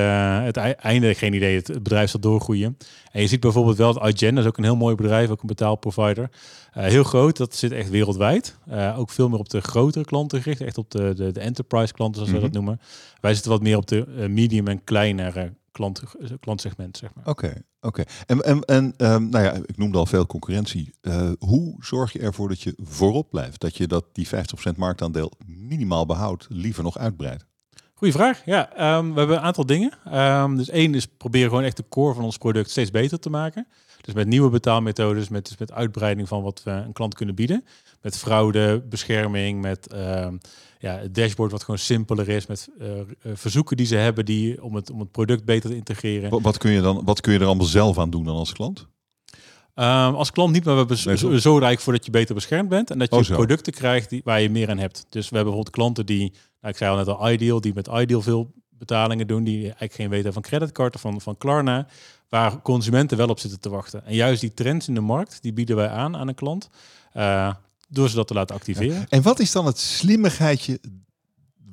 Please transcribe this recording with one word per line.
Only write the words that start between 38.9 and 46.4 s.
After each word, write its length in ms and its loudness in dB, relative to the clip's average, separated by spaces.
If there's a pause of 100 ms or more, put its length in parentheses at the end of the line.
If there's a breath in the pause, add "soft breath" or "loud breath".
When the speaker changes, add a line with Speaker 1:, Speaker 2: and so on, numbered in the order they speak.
Speaker 1:
met, 260 -6
ehm, 480 -6 (440 loud breath)
ja, 180 -8
het 180 -12
dashboard 360 0
wat 120 -8
gewoon 160 -6
simpeler 500 -2
is, 180 -2
met, 220 -12 (100)
eh, 200 -10
eh, 60 -12 (280)
verzoeken 440 -2
die 80 2
ze 100 0
hebben 300 2
die, 380 -2
om 120 -8
het, 160 -8
om 80 -10
het 120 -10
product 340 0
beter 240 2
te 60 -6
integreren. 540 -6
Speaker 2:
Wa-, 120 2